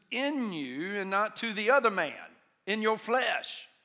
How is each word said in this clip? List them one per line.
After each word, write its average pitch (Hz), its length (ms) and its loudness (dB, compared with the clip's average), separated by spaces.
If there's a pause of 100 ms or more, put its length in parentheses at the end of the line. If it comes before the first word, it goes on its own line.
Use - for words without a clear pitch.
(100)
in 254 420 -2
you, 156 480 -4
and 190 100 -6
not 208 260 0
to 226 160 -4
the 208 200 2
other 240 180 6
man, 160 240 0 (520)
in 214 140 0
your 220 160 2
flesh?" 220 720 -2 (160)